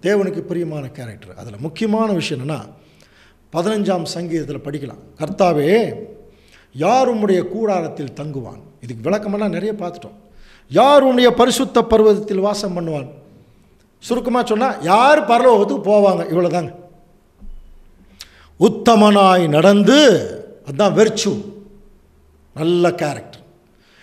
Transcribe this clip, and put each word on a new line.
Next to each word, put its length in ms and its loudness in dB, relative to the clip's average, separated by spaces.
தேவனுக்கு 380 -2
பிரியமான 480 -8
character. 480 -18
அதுல 240 -18
முக்கியமான 520 -4
விஷயம் 360 -6
என்னன்னா, 120 -8
பதினஞ்சாம் 600 -2
சங்கீதத்துல 520 -8
படிக்கலாம், 340 -12
"கர்த்தாவே, 760 0
யார் 420 0
உம்முடைய 320 0
கூடாரத்தில் 680 -6
தங்குவான்?" 460 -12
இதுக்கு 200 -16
விளக்கமெல்லாம் 500 -4
நிறைய 220 -6
பார்த்துட்டோம். 400 -12
"யார் 360 6
உம்முடைய 240 4
பரிசுத்த 520 2
பர்வதத்தில் 580 2
வாசம் 380 -4
பண்ணுவான்?" 320 -8
சுருக்கமா 440 -4
சொன்னா, 380 -2
யார் 460 4
பரலோகத்துக்கு 560 2
போவாங்க? 400 2
இவ்வளவுதாங்க. 400 -2
உத்தமனாய் 880 4
நடந்து, 800 4
அதான் 220 0
வெர்ச்சு, 500 0
நல்ல 380 0
character. 480 -10